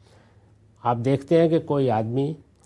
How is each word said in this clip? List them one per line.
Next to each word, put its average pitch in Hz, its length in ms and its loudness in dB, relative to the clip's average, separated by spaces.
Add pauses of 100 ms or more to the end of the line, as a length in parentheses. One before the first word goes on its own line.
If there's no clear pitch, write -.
(840)
آپ 120 220 0
دیکھتے 139 360 2
ہیں 165 80 4
کہ 160 100 2
کوئی 143 320 0
آدمی 120 420 -2 (340)